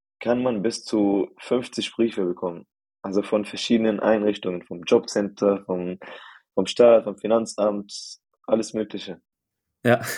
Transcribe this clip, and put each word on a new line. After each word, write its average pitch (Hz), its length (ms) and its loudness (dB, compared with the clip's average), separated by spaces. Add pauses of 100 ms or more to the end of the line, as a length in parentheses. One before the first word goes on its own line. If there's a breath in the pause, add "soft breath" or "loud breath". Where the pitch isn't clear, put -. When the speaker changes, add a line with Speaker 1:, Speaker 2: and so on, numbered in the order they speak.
(220)
Speaker 1:
kann 123 200 0
man 120 200 0
bis 110 240 -4
zu 101 440 2 (100)
fünfzig - 540 -4
Briefe 113 320 0
bekommen. 87 400 -6 (360)
Also 98 200 -2
von 104 220 0
verschiedenen 110 560 0
Einrichtungen, 104 640 0
vom 87 200 -12
Jobcenter, 101 800 2
vom, 90 340 -4 (540 loud breath)
vom 95 120 0
Staat, 117 380 6
vom 104 140 -8
Finanzamt, 104 760 -2 (540)
alles 113 260 0
Mögliche. 104 480 -8 (640)
Speaker 2:
Ja, 120 160 4 (160)